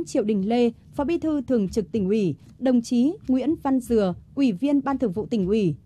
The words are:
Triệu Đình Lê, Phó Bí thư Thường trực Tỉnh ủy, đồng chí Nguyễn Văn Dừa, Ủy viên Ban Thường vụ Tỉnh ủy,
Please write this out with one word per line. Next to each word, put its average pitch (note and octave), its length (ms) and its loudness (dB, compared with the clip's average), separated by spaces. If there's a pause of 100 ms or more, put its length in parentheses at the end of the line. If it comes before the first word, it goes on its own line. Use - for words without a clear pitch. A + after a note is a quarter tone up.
Triệu B3+ 180 -2
Đình G#3 260 0
Lê, A#3+ 220 2 (240)
Phó C#4+ 80 -2
Bí E4 140 -2
thư D4+ 240 -2
Thường A3+ 280 0
trực F#3+ 220 -4
Tỉnh G3+ 160 -2
ủy, G3 280 0 (240)
đồng B3 220 2
chí B3+ 320 2 (140)
Nguyễn C4 360 0
Văn C4+ 160 0
Dừa, G#3+ 340 0 (220)
Ủy C4+ 160 2
viên C4+ 320 0
Ban C4+ 140 -2
Thường A#3+ 140 -2
vụ G#3 140 -6
Tỉnh G3 220 0
ủy, F#3+ 280 2 (100)